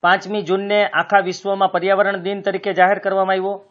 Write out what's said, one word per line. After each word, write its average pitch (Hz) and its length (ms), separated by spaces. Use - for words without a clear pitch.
પાંચમી 190 400
જૂનને 202 440
આખા 185 340
વિશ્વમાં 190 520
પર્યાવરણ 196 440
દિન 196 240
તરીકે 196 320
જાહેર 185 260
કરવામાં 190 380
આવ્યો. 196 340